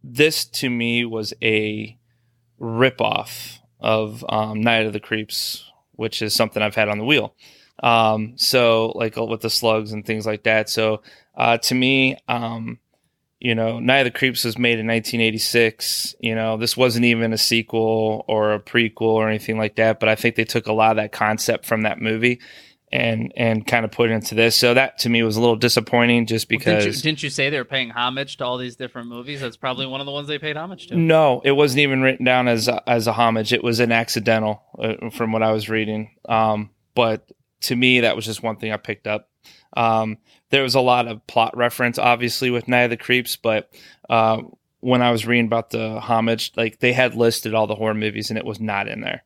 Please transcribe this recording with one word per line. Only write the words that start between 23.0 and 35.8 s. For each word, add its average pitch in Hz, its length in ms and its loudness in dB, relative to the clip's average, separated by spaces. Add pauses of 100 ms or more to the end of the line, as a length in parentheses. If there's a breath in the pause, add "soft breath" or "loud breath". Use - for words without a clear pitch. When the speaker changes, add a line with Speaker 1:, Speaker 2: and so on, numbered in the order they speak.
Speaker 1:
and 113 280 0
kinda 113 220 2
put 120 220 0
it 113 40 0
into 110 220 -4
this. 117 220 4
So 120 160 4
that 131 260 2
to 120 100 0
me 117 140 4
was 107 140 0
a - 20 0
little 117 160 4
disappointing 120 680 2
just 113 260 -2
Speaker 2:
Well, 110 80 0
didn't 107 220 2
you, 104 60 2
Speaker 1:
because 120 140 -4
Speaker 2:
didn't 151 220 -4
you 143 60 -6
say 139 200 -2
they 147 100 -2
were 123 40 -6
paying 123 280 -6
homage 127 460 -6
to 135 80 -6
all 123 120 -4
these 123 180 -10
different 123 320 -12
movies? 123 320 -12
That's 123 160 -10
probably 131 300 -6
one 135 160 -8
of 139 40 -8
the 139 60 -10
ones 143 160 -8
they 147 120 -6
paid 151 180 -8
homage 175 300 -14
to. - 100 -2
Speaker 1:
No, 160 480 6
it 139 80 4
wasn't 139 260 4
even 135 220 2
written 131 240 2
down 127 240 4
as 113 180 2
a, 120 220 -2
as 117 180 2
a 113 60 2
homage. 113 400 2
It - 100 0
was 117 160 0
an 117 140 2
accidental, 110 680 0 (160)
uh, 113 340 -6
from 110 200 -4
what 110 120 0
I 110 100 2
was 107 160 -4
reading. 107 420 -2 (160)